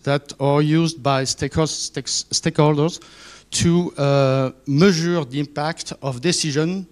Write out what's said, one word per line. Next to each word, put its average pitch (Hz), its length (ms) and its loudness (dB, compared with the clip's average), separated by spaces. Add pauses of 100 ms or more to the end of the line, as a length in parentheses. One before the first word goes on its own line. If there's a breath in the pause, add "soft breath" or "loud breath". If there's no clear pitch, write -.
that 143 360 -2
are 143 220 4
used 160 400 0
by 135 220 0
stakeholders, - 640 -4
stakes-, - 400 -6
stakeholders 151 680 0 (520 loud breath)
to, 175 480 2
uh, 135 540 2 (140)
measure 165 600 2
the 135 140 -6
impact 147 600 -6
of 127 220 -6
decision 165 680 -2